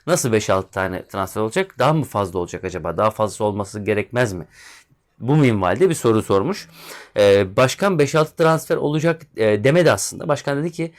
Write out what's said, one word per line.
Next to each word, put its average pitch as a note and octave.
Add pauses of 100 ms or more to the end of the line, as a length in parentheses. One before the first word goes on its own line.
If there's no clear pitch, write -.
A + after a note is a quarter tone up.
Nasıl B2+
beş G#2+
altı F#2+
tane F#2
transfer G2
olacak? F#3
Daha C3
mı D#3
fazla F#2+
olacak F2
acaba? E2+
Daha G#2+
fazlası G#2+
olması G#2
gerekmez G#2
mi? F2 (720)
Bu C3
minvalde A#2
bir D#3+
soru A2
sormuş. A2 (480)
E, G2+
başkan D#3+
beş C#3+
altı D#3
transfer D#3+
olacak, D3+ (140)
e, G#2+
demedi D3+
aslında. A2
Başkan C#3
dedi E3
ki, E3